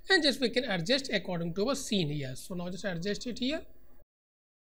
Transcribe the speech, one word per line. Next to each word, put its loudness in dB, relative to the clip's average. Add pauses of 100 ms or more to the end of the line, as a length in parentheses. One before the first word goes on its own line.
(100)
and 8
just 4
we 4
can 0
adjust 2
according -2
to 2
our 2
scene 2
here. -4
So -10
now -4
just -8
adjust -2
it -6
here. 0 (1120)